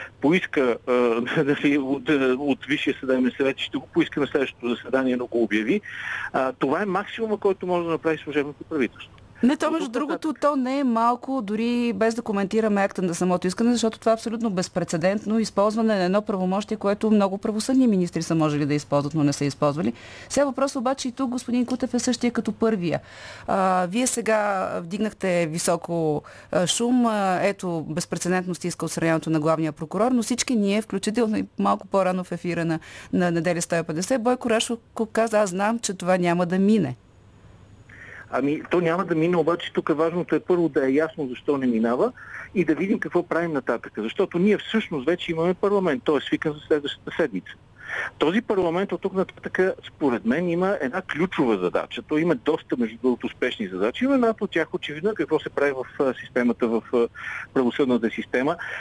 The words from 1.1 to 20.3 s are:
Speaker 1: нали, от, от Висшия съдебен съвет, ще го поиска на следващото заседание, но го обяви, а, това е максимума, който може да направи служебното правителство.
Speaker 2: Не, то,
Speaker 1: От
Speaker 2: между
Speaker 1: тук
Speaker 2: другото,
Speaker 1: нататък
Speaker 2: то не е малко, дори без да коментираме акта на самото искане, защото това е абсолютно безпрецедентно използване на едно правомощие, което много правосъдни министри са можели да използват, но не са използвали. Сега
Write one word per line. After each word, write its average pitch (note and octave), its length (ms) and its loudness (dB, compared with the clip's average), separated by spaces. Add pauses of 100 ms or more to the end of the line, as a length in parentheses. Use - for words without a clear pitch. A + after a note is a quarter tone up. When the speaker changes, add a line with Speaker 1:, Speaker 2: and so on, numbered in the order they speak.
Speaker 1:
нали, C#3+ 340 2
от, C3+ 300 -2 (300)
от C#3+ 260 -2
Висшия C#3+ 360 -2
съдебен B2+ 360 2
съвет, C3+ 220 0
ще - 200 -4
го C3+ 80 -14
поиска - 340 0
на C#3 60 0
следващото B2+ 420 -2
заседание, B2 480 0
но B2 100 -4
го A#2 160 0
обяви, A2 380 2 (520)
а, C3 200 0
това D#3 300 0
е G#3+ 40 -2
максимума, G#3 520 -4
който G3 280 0
може F3 180 0
да E3+ 60 -4
направи D#3+ 280 0
служебното D3 460 -4
правителство. - 460 -4 (320)
Speaker 2:
Не, C4 140 4
то, D#4+ 100 0
Speaker 1:
От D#4 60 0
Speaker 2:
между D#4+ 140 -2
Speaker 1:
тук A#3 60 -8
Speaker 2:
другото, D4 360 -4
Speaker 1:
нататък D4+ 120 -6
Speaker 2:
то D4 160 2
не C4 220 -2
е C#4+ 60 0
малко, A#3+ 580 0
дори A#3 500 0
без A3 220 2
да A#3 80 -6
коментираме G#3 580 0
акта G3 220 -2
на F3 120 0
самото F3+ 320 0
искане, A3+ 260 2
защото A3+ 260 0
това A3+ 140 2
е - 20 4
абсолютно A3+ 360 -4
безпрецедентно F#3 880 0
използване A3 560 2
на F#3+ 100 2
едно F#3+ 180 2
правомощие, G3 540 -2
което G#3 340 0
много G3+ 280 4
правосъдни B3 480 2
министри F3+ 360 2
са E3 120 -2
можели D3+ 320 2
да C#3+ 80 0
използват, C#3+ 400 0
но D#3 100 2
не C#3+ 80 4
са C#3+ 120 -2
използвали. D3+ 480 0 (360)
Сега C#4 160 2